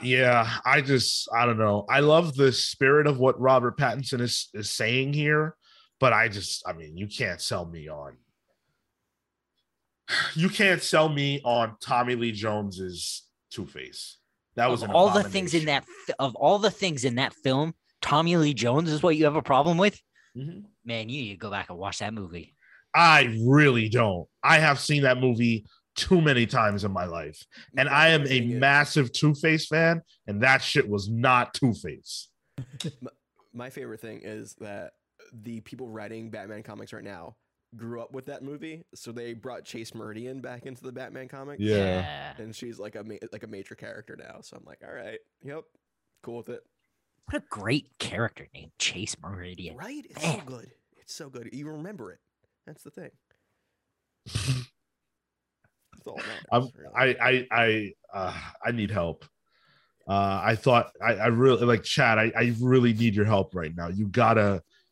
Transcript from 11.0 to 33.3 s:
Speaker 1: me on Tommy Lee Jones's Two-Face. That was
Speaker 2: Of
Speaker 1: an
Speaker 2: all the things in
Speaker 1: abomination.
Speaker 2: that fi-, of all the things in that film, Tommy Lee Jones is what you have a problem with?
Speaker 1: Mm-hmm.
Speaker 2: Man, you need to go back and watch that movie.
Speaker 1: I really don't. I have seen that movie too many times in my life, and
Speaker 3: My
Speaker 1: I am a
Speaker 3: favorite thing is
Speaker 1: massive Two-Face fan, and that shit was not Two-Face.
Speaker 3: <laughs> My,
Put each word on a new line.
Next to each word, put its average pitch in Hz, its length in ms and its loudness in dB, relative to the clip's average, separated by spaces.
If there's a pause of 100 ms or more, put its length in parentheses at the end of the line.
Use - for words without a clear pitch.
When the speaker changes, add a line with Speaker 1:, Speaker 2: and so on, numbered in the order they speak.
Speaker 1:
me 143 340 0
on 117 380 0
Tommy 123 340 0
Lee 117 160 -2
Jones's 101 920 -6 (280)
Two-Face. - 680 -14 (380)
That 120 140 2
was 117 140 -2
Speaker 2:
Of 107 60 -6
Speaker 1:
an 101 60 0
Speaker 2:
all 185 140 8
the 196 140 4
things 190 300 -4
in 165 100 0
Speaker 1:
abomination. 143 220 -2 (220)
Speaker 2:
that - 120 -6
fi-, 139 60 0
of 135 100 -6
all 180 240 4
the 202 120 2
things 156 320 -4
in 127 120 0
that 127 180 -2
film, 139 400 -2 (280)
Tommy 165 360 2
Lee 151 160 4
Jones 127 360 0
is 151 140 0
what 165 140 4
you 156 80 6
have 147 100 4
a 156 60 2
problem 143 360 4
with? 196 220 2 (380)
Speaker 1:
Mm-hmm. 156 220 -12 (260)
Speaker 2:
Man, 113 240 -8
you 139 140 -8
need 104 80 -8
to 98 60 -16
go 101 140 -12
back 98 180 -8
and 90 80 -12
watch 95 220 -8
that 104 140 -6
movie. 87 420 -12 (380)
Speaker 1:
I 151 480 8
really 127 480 6
don't. 104 380 0 (140)
I 156 180 6
have 147 200 4
seen 147 240 0
that 127 160 4
movie 117 460 2 (320)
too 180 240 4
many 131 240 4
times 107 380 0
in 104 80 -2
my 90 140 -4
life, 82 360 -10 (360)
and 139 120 2
Speaker 3:
My 135 60 2
Speaker 1:
I 156 140 6
am 160 120 6
a 143 40 -2
Speaker 3:
favorite 131 160 0
thing 120 100 -2
is 123 80 -2
Speaker 1:
massive 139 520 4
Two-Face 156 560 2
fan, 165 340 2 (260)
and 104 160 -4
that 131 180 6
shit - 260 0
was 101 220 -2
not 120 440 2
Two-Face. - 760 -4 (280)
Speaker 3:
<laughs> - 440 -12
My, 127 100 -14 (420)